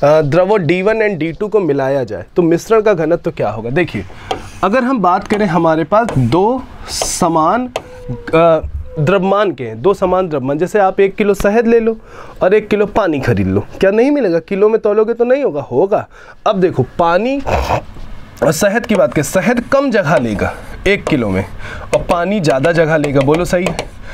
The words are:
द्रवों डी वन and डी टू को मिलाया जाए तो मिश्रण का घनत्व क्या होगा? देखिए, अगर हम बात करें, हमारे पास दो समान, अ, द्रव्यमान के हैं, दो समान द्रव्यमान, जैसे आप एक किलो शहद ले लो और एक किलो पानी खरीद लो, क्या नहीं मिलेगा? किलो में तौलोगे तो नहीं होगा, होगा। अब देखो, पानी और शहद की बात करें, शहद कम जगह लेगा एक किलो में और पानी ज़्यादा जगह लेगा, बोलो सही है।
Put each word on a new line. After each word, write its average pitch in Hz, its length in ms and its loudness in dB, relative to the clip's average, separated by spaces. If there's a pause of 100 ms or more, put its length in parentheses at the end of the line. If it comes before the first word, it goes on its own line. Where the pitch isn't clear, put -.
द्रवों 156 640 2
डी 180 160 0
वन 214 120 2
and 220 80 0
डी 165 300 -2
टू 208 160 -6
को 202 120 2
मिलाया 139 440 0
जाए 101 200 -8 (120)
तो 180 60 4
मिश्रण 170 380 2
का 208 140 2
घनत्व 165 360 -2
क्या 117 200 -4
होगा? 110 200 -6
देखिए, 135 340 -2 (600)
अगर 233 200 2
हम 262 140 0
बात 220 300 0
करें, 208 180 0
हमारे 165 380 2
पास 214 220 2 (120)
दो 185 440 2 (280)
समान, 170 760 0
अ, 247 40 -12 (1300)
द्रव्यमान 190 520 2
के 127 120 -10
हैं, 110 180 -10
दो 190 120 4
समान 185 340 0
द्रव्यमान, 143 300 -2
जैसे 175 200 0
आप 190 220 2
एक 196 140 2
किलो 202 200 2
शहद 214 320 2
ले 233 140 4
लो 226 160 0 (460)
और 185 120 4
एक 214 140 2
किलो 208 180 2
पानी 185 340 0
खरीद 101 260 0
लो, 95 200 0 (140)
क्या 190 100 4
नहीं 233 200 2
मिलेगा? 214 280 0
किलो 196 300 0
में 220 120 0
तौलोगे 220 340 2
तो 233 100 0
नहीं 262 200 2
होगा, 147 160 -2
होगा। 160 480 0 (380)
अब 190 140 0
देखो, - 260 2 (120)
पानी 208 440 2 (1000)
और 143 100 4
शहद 208 340 0
की 214 80 0
बात 165 200 2
करें, 151 80 2
शहद 190 380 0
कम 277 300 0
जगह 175 280 2
लेगा 101 360 -2 (320)
एक 196 180 2
किलो 123 240 0
में 92 160 0 (500)
और - 80 2
पानी 185 380 0
ज़्यादा 147 320 2
जगह 156 240 2
लेगा, 143 240 0
बोलो 156 240 2
सही 180 200 0
है। - 340 -6 (160)